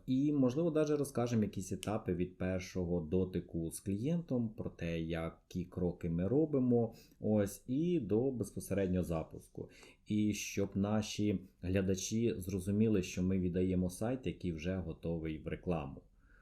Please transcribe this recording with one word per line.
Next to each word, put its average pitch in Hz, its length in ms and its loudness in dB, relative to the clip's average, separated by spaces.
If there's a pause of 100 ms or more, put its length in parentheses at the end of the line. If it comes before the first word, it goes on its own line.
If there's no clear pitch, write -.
і, 135 260 2
можливо, 143 380 4
даже 151 260 2
розкажемо 120 460 2
якісь 98 280 -4
етапи 101 420 -2
від 90 240 -2
першого 90 600 -2
дотику 85 720 0
з - 80 -10
клієнтом, 120 680 -2
про 87 200 -8
те, 82 300 -4
які 82 680 -4
кроки 87 440 -2
ми 85 180 0
робимо, 127 680 4 (260)
ось, 104 480 2
і 165 320 2
до 113 320 2
безпосередньо 95 720 0
запуску. - 680 -6 (380)
І 104 260 2
щоб 98 420 -4
наші 104 640 0 (220)
глядачі 95 760 0
зрозуміли, 101 640 2
що 92 200 -2
ми 92 160 2
віддаємо 90 500 2
сайт, 117 380 -4
який 87 260 -4
вже 82 220 -4
готовий 82 640 -4
в 78 100 -8
рекламу. 78 540 -4 (400)